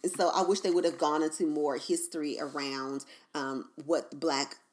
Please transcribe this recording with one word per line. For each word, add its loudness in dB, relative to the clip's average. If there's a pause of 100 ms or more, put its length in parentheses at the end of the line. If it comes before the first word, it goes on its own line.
(180)
so 4
I 4
wish 4
they 0
would 4
have 2
gone 4
into 0
more 0
history -2
around, -4 (280)
um, -4 (160)
what -2
Black 0 (160)